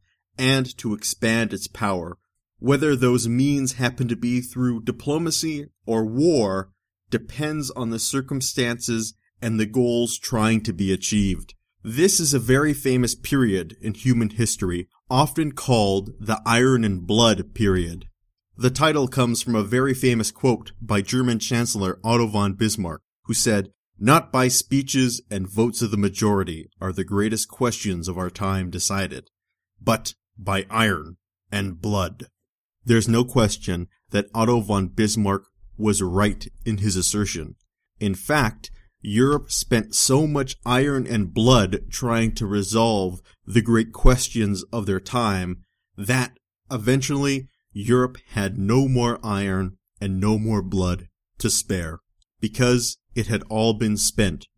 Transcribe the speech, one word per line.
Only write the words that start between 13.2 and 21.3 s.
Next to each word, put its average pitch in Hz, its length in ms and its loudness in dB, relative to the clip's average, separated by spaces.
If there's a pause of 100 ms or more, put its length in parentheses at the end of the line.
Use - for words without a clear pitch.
in 110 120 -4
human 117 380 2
history, 90 580 -2 (220)
often 147 420 0
called 101 680 0
the 107 280 -2
Iron 120 360 4
and 92 240 -2
Blood 104 480 4
period. 90 520 0 (500)
The 127 140 2
title 147 360 2
comes 120 360 0
from 117 120 -2
a 107 80 4
very 127 300 0
famous 123 380 0
quote - 500 0
by 107 220 0
German 123 380 0